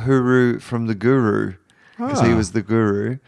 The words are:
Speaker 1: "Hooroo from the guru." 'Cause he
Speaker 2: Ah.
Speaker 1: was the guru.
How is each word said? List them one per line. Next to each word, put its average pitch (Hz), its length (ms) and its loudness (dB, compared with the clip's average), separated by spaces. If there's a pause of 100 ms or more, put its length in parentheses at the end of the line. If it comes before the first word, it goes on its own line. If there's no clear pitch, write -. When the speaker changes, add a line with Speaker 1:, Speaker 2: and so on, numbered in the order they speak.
Speaker 1:
"Hooroo 123 560 2
from 117 240 -6
the 110 80 -2
guru." 107 600 0 (440)
'Cause 254 240 -4
he 117 120 4
Speaker 2:
Ah. - 20 2
Speaker 1:
was 104 160 -2
the 107 100 -2
guru. 110 560 0 (100)